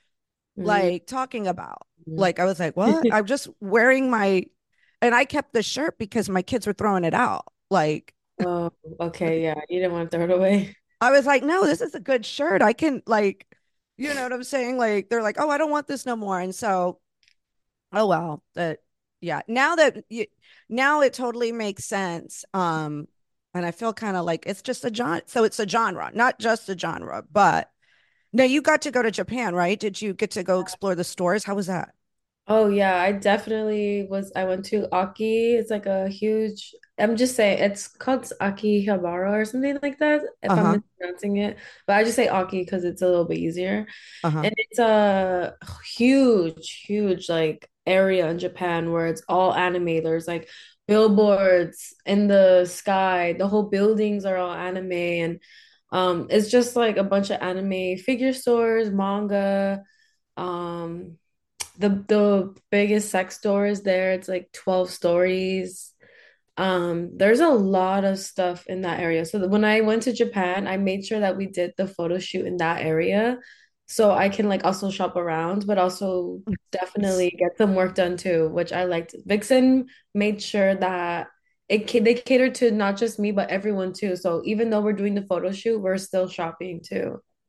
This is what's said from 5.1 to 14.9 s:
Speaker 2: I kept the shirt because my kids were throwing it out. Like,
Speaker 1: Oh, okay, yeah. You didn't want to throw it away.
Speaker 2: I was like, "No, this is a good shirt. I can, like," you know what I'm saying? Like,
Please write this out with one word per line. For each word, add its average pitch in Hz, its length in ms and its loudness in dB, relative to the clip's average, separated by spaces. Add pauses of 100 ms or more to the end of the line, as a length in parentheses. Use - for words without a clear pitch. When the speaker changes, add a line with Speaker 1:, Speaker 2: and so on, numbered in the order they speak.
Speaker 2:
I 262 100 2
kept - 280 -6
the 226 100 0
shirt - 360 -6
because 214 300 -6
my 185 140 -2
kids 220 240 -4
were 202 60 -2
throwing 190 320 0
it 160 100 0
out. 233 300 -2 (260)
Like, 156 440 0 (260)
Speaker 1:
Oh, 175 300 -2 (280)
okay, 165 440 -2
yeah. 151 260 -2
You 180 100 -2
didn't 185 140 -2
want 170 180 -6
to 170 60 -4
throw 170 80 0
it 175 60 0
away. 190 440 2 (260)
Speaker 2:
I 247 100 4
was 277 140 6
like, 269 180 4
"No, 359 220 2
this 320 160 2
is 359 140 -6
a 311 40 -10
good 233 260 -2
shirt. 285 360 0
I 226 120 4
can, 277 320 -2
like," 208 420 0 (500)
you 285 160 -4
know 269 100 -6
what 247 100 -6
I'm 247 100 -8
saying? 254 340 -4
Like, 214 320 0